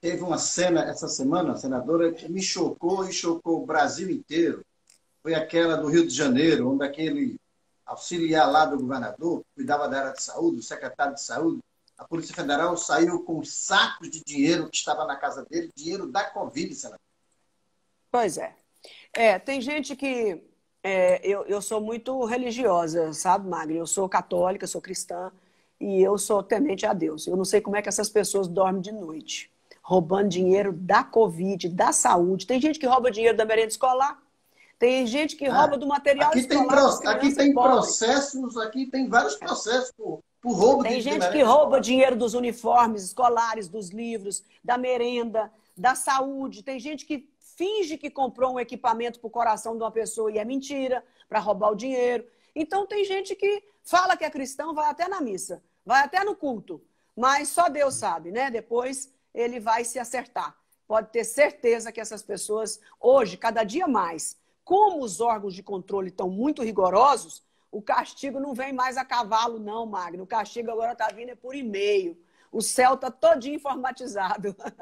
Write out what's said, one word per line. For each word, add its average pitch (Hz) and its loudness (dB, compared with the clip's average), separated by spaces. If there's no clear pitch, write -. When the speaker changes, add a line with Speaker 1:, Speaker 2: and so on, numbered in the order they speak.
Speaker 1:
Teve 170 -4
uma 170 -2
cena 170 0
essa - -6
semana, 143 -2
senadora, 135 0
que 160 -12
me 185 -4
chocou 185 -2
e 185 -8
chocou 165 -2
o - -10
Brasil 151 -2
inteiro. 151 -2
Foi 165 -4
aquela 160 2
do 147 -2
Rio 165 6
de 131 -4
Janeiro, 135 4
onde 139 0
aquele 143 -4
auxiliar 156 2
lá 156 6
do 139 -2
governador, 127 -4
que - -20
cuidava 143 -2
da 135 -2
área 135 -4
de - -12
saúde, 147 -2
o - -16
secretário 139 -4
de - -12
saúde, 143 -4
a 139 -18
Polícia 165 -8
Federal 160 0
saiu 170 2
com 160 -6
sacos - -2
de 160 -16
dinheiro 156 0
que - -8
estava 156 -2
na 143 -6
casa 135 -6
dele, 165 -6
dinheiro 170 -8
da 202 -2
covid, - -8
senador. - -14
Speaker 2:
Pois 226 0
é. - -10
É, 214 4
tem 269 -4
gente 285 -4
que, 240 -4
é, 185 4
eu, 196 0
eu 196 -2
sou 214 -4
muito 240 -4
religiosa, 196 0
sabe, 190 2
Magno? 160 -4
Eu 165 -4
sou 196 -2
católica, 180 0
sou 175 -8
cristã, 180 -10
e 196 2
eu 196 4
sou 196 0
temente 214 0
a 214 2
Deus. 160 -4
Eu 175 -2
não 185 0
sei 196 2
como 202 -4
é 208 0
que 208 -4
essas 208 -2
pessoas 202 0
dormem 185 0
de 196 -8
noite, 160 -12
roubando 185 2
dinheiro 185 2
da 185 2
covid, 190 0
da 185 2
saúde. 185 4
Tem 254 2
gente 311 0
que 269 -4
rouba 247 4
dinheiro 220 4
da 220 4
merenda 220 2
escolar, 262 0
tem 254 4
gente 294 -2
que 285 -6
Speaker 1:
Ah, 277 4
Speaker 2:
rouba 294 4
do 277 -4
material 285 2
Speaker 1:
aqui 262 2
tem 285 2
Speaker 2:
escolar 269 4
Speaker 1:
pro-, 277 8
Speaker 2:
das - 4
Speaker 1:
aqui 214 2
Speaker 2:
crianças 277 2
Speaker 1:
tem 277 6
Speaker 2:
pobres. 262 6
Speaker 1:
processos, 240 0
aqui 233 -4
tem 262 -4
vários 220 2
processos - -4
por, - -10
por 240 -2
roubo 240 6
Speaker 2:
Tem 220 0
Speaker 1:
de, 254 0
de 233 -4
Speaker 2:
gente 285 -2
Speaker 1:
merenda 269 2
Speaker 2:
que 294 6
rouba 254 8
Speaker 1:
escolar. 269 4
Speaker 2:
dinheiro 254 4
dos 220 -2
uniformes 233 2
escolares, 226 0
dos 190 -10
livros, 214 -8
da 247 0
merenda, 240 -2
da 240 4
saúde. 269 -2
Tem 269 -8
gente 285 -12
que 285 -8
finge 359 -2
que 285 -10
comprou 254 -2
um 254 -4
equipamento 240 -4
pro 226 -12
coração 226 -2
de 220 -4
uma 220 -4
pessoa 220 -2
e 214 -2
é 208 -4
mentira, 269 -4
pra 214 0
roubar 208 2
o 214 0
dinheiro. 247 0
Então, 381 -2
tem 415 -2
gente 381 -4
que 403 -2
fala 359 2
que 320 -6
é 294 -2
cristão, 294 -8
vai 302 0
até 302 -4
na 381 -4
missa, 185 -6
vai 254 4
até 359 -2
no 415 -4
culto. 202 -8
Mas 269 2
só 339 2
Deus 277 0
sabe, 170 -4
né? 254 -2
Depois 240 -6
ele 240 -4
vai 226 0
se 233 -8
acertar. 233 -8
Pode 220 0
ter 233 -2
certeza 233 2
que 226 -10
essas 214 -12
pessoas, 208 -6
hoje, 240 6
cada 226 0
dia 269 -2
mais, 175 -2
como 370 4
os 185 -8
órgãos 214 0
de 190 -14
controle 190 -6
estão 185 -6
muito 254 -2
rigorosos, 208 2
o 208 -10
castigo 247 -4
não 277 -6
vem 262 -6
mais 254 -2
a 262 -4
cavalo, 226 -2
não, 214 -8
Magno. 185 -8
O 190 -16
castigo 226 -6
agora 226 -4
tá 226 -4
vindo 233 -16
é 247 -16
por 254 -14
e-mail. 202 -2
O 220 -4
céu 254 4
tá 254 -6
todinho 294 2
informatizado. 214 -6